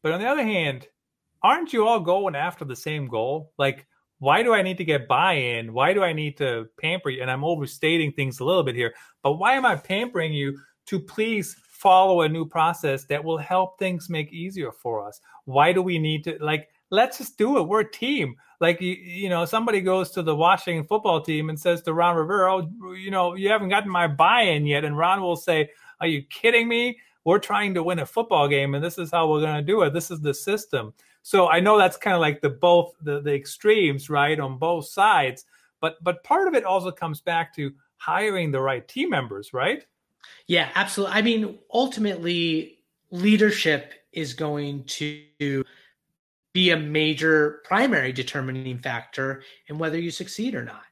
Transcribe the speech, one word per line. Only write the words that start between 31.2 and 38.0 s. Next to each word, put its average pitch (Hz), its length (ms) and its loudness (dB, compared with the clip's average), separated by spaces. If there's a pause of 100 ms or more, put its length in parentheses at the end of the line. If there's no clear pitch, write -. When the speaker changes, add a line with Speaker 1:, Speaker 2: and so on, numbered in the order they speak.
Speaker 1:
So 185 260 4
I 165 120 6
know 208 180 6
that's 185 180 4
kinda 190 220 0
like 151 220 2
the 143 100 0
both, 170 500 4
the, 143 200 -4
the 143 140 -2
extremes, 147 760 0
right, 147 280 2
on 135 200 -6
both 160 280 -2
sides. 185 580 2 (360)
But, 160 220 -4
but 175 220 -2
part 370 240 2
of 339 60 -2
it 247 100 2
also 185 260 -2
comes 160 320 -10
back 165 340 -4
to 139 160 -6 (240)
hiring 180 560 -2